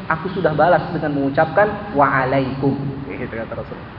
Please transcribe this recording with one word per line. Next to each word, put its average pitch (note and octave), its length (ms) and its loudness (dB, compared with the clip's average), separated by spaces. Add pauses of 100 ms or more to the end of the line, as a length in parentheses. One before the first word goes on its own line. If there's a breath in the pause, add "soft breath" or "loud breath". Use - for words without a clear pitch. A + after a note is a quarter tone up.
(120)
"Aku D#3+ 240 -2
sudah E3 160 2
balas D#3 400 4
dengan D3 240 -2
mengucapkan D#3+ 800 2
waalaikum." C3+ 800 2 (320)
Gitu A#2 240 -8
kata A2+ 240 -8
Rasulullah. A2+ 420 -12